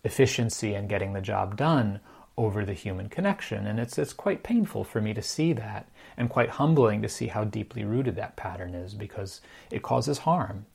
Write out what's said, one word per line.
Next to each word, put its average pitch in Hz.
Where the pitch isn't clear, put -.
efficiency 113
and 101
getting 98
the 98
job 98
done 123
over 104
the 98
human 95
connection. 110
And 107
it's, 117
it's -
quite -
painful 226
for -
me 107
to 107
see 160
that, 107
and 120
quite 120
humbling 131
to -
see -
how 107
deeply 107
rooted 113
that -
pattern 90
is, 90
because 101
it -
causes 123
harm. 104